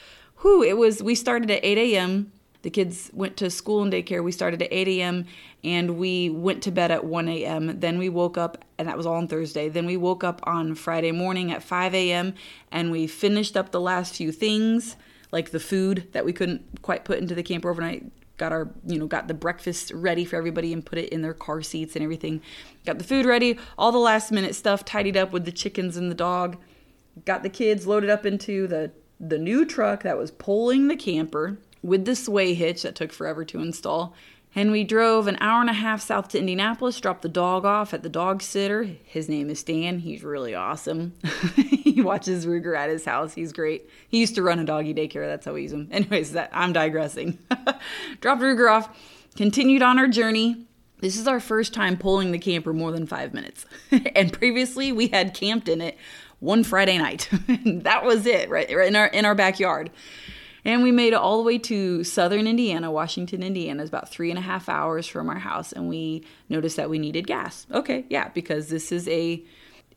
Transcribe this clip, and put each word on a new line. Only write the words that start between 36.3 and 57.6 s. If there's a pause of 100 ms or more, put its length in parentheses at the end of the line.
Indianapolis,
dropped
the
dog
off
at
the
dog
sitter.
His
name
is
Stan.
He's
really
awesome.
<laughs> (720)
He
watches
Ruger
at
his
house.
He's
great. (200)
He
used
to
run
a
doggy
daycare.
That's
how
we
use
him.
Anyways,
that,
I'm
digressing. (420)
<laughs>
Dropped
Ruger
off, (460)
continued
on
our
journey. (360)
This
is
our
first
time
pulling
the
camper
more
than
five
minutes. (240)
<laughs>
And
previously,
we
had
camped
in
it (400)
one
Friday
night. (100)
<laughs>
And